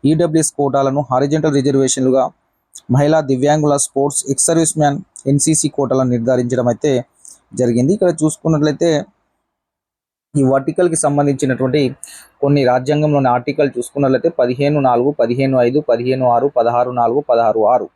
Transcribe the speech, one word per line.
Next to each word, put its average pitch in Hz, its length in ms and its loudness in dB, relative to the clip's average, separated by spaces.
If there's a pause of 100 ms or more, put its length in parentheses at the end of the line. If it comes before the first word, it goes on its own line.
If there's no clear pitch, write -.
ఈడబ్ల్యూఎస్ 160 540 0
కోటాలను, 139 420 0 (100)
హారిజాంటల్ 143 440 0
రిజర్వేషన్లుగా 131 720 2 (640)
మహిళా 147 300 2
దివ్యాంగుల 143 560 0
స్పోర్ట్స్, 139 540 -4
ఎక్స్ - 160 -2
సర్వీస్ 160 320 0
మ్యాన్, 143 200 0 (280)
ఎన్సీసీ 143 420 0
కోటాలను 131 420 0
నిర్ధారించడం 123 580 0
అయితే 123 360 0 (500)
జరిగింది. 123 420 0
ఇక్కడ 180 140 2 (140)
చూసుకున్నట్లయితే 156 680 0 (1500)
ఈ 143 60 2
వర్టికల్‌కి 151 540 0
సంబంధించినటువంటి 135 1000 0 (440)
కొన్ని 143 240 2
రాజ్యాంగంలోని 139 640 0
ఆర్టికల్ 131 500 0
చూసుకున్నట్లయితే 131 500 -2
పదిహేను 139 520 0
నాలుగు, 127 300 2 (100)
పదిహేను 131 380 0
ఐదు, 123 300 2
పదిహేను 127 460 -2
ఆరు, 131 220 0
పదహారు 120 340 0
నాలుగు, 123 300 0 (100)
పదహారు 113 420 2
ఆరు 107 240 0